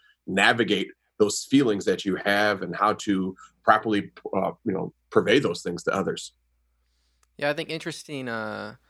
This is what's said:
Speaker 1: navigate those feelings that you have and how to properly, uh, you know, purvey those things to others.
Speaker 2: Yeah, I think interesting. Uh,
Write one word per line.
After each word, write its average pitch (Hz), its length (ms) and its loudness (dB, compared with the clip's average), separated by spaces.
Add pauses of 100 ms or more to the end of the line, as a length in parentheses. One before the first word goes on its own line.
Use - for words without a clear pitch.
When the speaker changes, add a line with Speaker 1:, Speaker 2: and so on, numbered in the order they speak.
(280)
Speaker 1:
navigate 107 640 2 (260)
those - 280 0
feelings 113 400 2
that 95 200 0
you 95 120 0
have 101 440 0
and 87 140 -8
how 104 180 2
to 95 420 -2 (280)
properly, 107 480 4 (260)
uh, 92 140 -2 (140)
you 107 60 -2
know, 87 220 -4 (160)
purvey 104 300 4
those 87 240 -2
things 87 200 -6
to - 120 -2
others. - 380 -4 (1040)
Speaker 2:
Yeah, 143 120 -2
I 151 40 0
think 156 180 -8
interesting. 151 580 -8
Uh, 107 460 -8 (140)